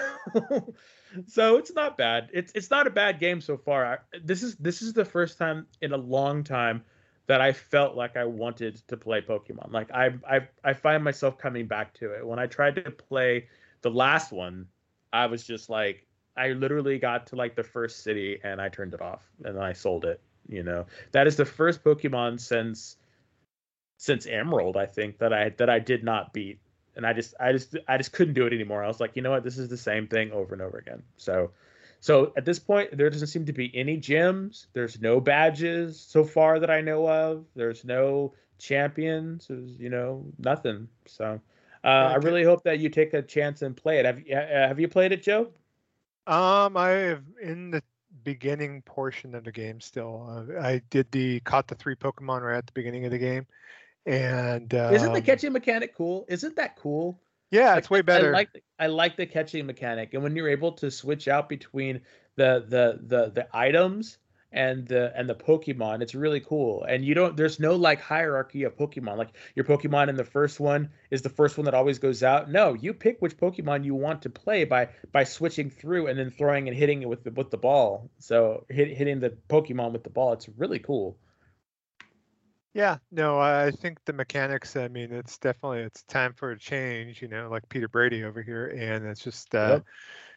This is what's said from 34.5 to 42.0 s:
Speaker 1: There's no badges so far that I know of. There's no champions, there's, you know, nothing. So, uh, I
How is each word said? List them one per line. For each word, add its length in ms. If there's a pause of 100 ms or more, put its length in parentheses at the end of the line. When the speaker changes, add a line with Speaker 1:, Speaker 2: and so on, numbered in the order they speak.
Speaker 1:
There's 260
no 200
badges 800
so 240
far 360
that 100
I 120
know 260
of. 460
There's 300
no 500 (240)
champions, 880
there's, 300
you 120
know, 360 (120)
nothing. 500 (180)
So, 340 (440)
uh, 40
I 280